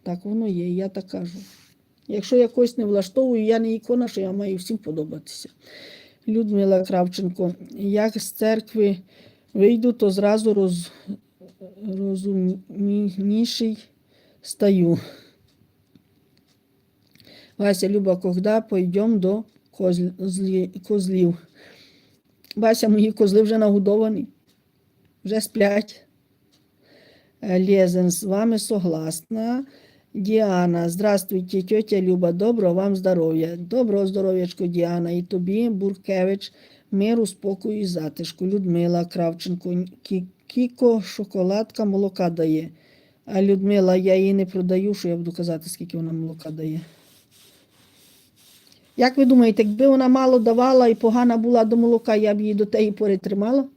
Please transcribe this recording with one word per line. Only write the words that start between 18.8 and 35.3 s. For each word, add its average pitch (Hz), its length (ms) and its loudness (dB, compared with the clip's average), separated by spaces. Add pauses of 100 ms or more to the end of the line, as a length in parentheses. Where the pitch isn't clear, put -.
до 196 240 -2 (280)
козлі-, 185 1080 -2
козлів? 185 680 0 (1080)
Вася, 226 340 2
мої 214 220 4
козли 208 300 4
вже 220 160 2
нагодовані, 208 680 2 (1000)
вже 214 160 -2
сплять. 208 640 -2 (1400)
Е, 185 180 0
Лєзен, 185 520 4
з 175 120 -6
вами 214 360 0
согласна. 208 1080 -4 (500)
Діана, 185 720 0
здравствуйте, 190 760 -2
тьотя 214 380 0
Люба, 180 300 0
доброго 196 420 0
вам 196 220 0
здоров'я. 170 600 -2
Доброго 196 520 -2
здоров'ячко, 185 580 -4
Діана, 175 460 -2
і 175 100 -2
тобі, 190 480 -2